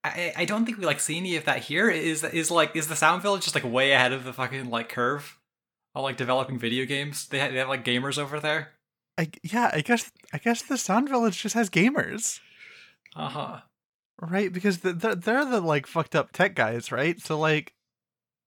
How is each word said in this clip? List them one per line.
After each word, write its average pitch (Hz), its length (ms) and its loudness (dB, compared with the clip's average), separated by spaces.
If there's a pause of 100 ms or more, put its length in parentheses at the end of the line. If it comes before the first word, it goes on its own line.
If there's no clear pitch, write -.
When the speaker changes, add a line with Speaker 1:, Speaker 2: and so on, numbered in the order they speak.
Speaker 1:
I, 170 320 -4
I 175 120 -2
don't 214 180 2
think 226 140 -2
we, 190 80 -4
like, 143 140 0
see 156 180 -2
any 180 180 -2
of 156 80 -4
that 131 200 0
here. 185 260 2
Is, 160 340 0
is, 160 260 0
like, 160 240 4
is 156 140 -2
the 156 80 -4
Sound 160 240 -2
Village 196 220 0
just, - 120 -2
like, 143 100 -2
way 131 280 2
ahead 127 200 6
of 131 120 -6
the 127 80 -10
fucking, 127 380 -6
like, 117 180 -4
curve 135 500 -4 (560)
on, 135 100 -4
like, 135 120 -4
developing 131 420 0
video 120 280 -2
games? 139 420 -6
They 139 120 -4
ha-, 139 100 0
they 131 80 -4
have, 131 100 -2
like, 131 160 -4
gamers 127 320 0
over 147 240 -4
there? 151 300 -2 (480)
Speaker 2:
I, 165 100 0 (140)
yeah, 233 320 2
I 151 80 2
guess, 233 280 0 (220)
I 160 60 -4
guess 233 240 0
the 269 160 -4
Sound 247 320 2
Village 233 320 2
just 208 120 -4
has 226 140 2
gamers. 214 720 2 (760)
Speaker 1:
Uh-huh. 151 460 -8 (600)
Speaker 2:
Right, 180 300 0
because 180 280 2
the, 180 160 0
the, 202 220 0
they're 226 280 2
the, 254 160 2
like, 151 260 2
fucked - 300 -2
up 143 160 0
tech 190 220 2
guys, 120 360 0
right? 151 300 0
So, 156 180 -4
like, 156 360 2 (720)